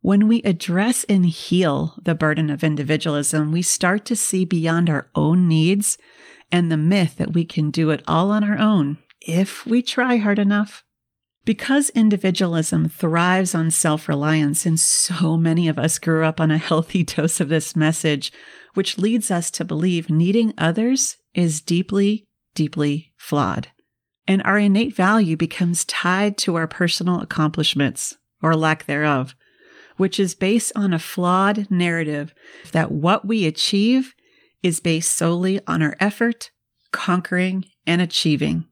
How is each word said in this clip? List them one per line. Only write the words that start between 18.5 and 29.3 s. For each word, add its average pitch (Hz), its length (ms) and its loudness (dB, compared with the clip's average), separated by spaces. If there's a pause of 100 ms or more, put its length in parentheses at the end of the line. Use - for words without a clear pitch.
which - 240 -4
leads 220 300 0
us 170 240 -2
to - 120 -6
believe 170 440 -2
needing 196 480 2
others 214 600 0 (180)
is 165 260 0
deeply, 202 680 0 (280)
deeply 147 640 -2
flawed. - 520 -4 (580)
And 190 180 2
our 202 140 2
innate 208 360 2
value 190 420 2
becomes 170 480 -2
tied 196 540 -2
to 175 160 -2
our 165 140 -2
personal 175 520 -2
accomplishments, 151 960 -2 (240)
or 160 140 2
lack 160 320 0
thereof, 143 480 -2 (600)